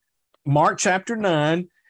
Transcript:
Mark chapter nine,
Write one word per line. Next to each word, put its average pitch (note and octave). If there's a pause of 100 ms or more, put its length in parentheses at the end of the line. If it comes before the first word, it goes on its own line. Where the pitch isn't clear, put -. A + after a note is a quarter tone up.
(460)
Mark D#3
chapter F#3+
nine, F3 (200)